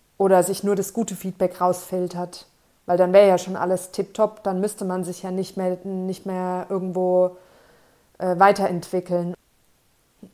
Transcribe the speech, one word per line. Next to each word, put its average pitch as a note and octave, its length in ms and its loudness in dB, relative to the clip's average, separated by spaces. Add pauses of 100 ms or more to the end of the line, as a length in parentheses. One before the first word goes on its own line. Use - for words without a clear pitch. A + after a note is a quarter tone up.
(220)
oder F#3+ 220 6
sich F#3+ 200 -4
nur G3+ 120 0
das F#3+ 180 -4
gute G#3+ 220 -4
Feedback F#3 440 -4
rausfiltert. F3+ 840 -4 (400)
Weil F3+ 100 0
dann F3+ 160 2
wär G3+ 140 10
ja F#3 140 6
schon F#3 160 -8
alles F3+ 340 -4
tipptopp, G#3 540 -4
dann F#3+ 160 -2
müsste G3 260 -4
man F#3 180 -4
sich F3 200 -10
ja F#3 80 -8
nicht F#3 260 -6
mehr, F#3 260 -2
nicht F#3+ 440 -8
mehr F#3 420 -6
irgendwo, F3+ 680 0 (840)
äh, F3+ 180 -2
weiterentwickeln. F3+ 960 2 (1000)